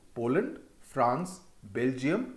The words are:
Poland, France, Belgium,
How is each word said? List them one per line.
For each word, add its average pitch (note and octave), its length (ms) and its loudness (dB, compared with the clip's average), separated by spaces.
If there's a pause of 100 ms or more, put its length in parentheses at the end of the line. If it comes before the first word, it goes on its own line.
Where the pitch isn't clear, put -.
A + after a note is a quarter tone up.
(160)
Poland, C#3 440 0 (200)
France, C3+ 640 0 (200)
Belgium, C3 760 -2